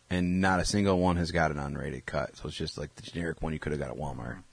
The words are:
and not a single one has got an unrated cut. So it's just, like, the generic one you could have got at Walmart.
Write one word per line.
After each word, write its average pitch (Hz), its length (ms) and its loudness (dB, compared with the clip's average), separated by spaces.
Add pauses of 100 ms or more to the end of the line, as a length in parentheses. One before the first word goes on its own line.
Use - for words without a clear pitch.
and 90 320 2
not 95 200 4
a 80 40 2
single 98 340 4
one 90 180 6
has 85 160 0
got 80 180 4
an 73 80 -2
unrated 71 480 -6
cut. 69 300 -4
So - 120 -10
it's 76 80 -8
just, 80 220 -6
like, 73 160 -8
the - 80 -18
generic 82 400 -6
one 78 100 -2
you 76 60 -4
could 76 140 -4
have 73 80 -2
got 65 100 -6
at 60 60 -8
Walmart. 64 420 -8 (140)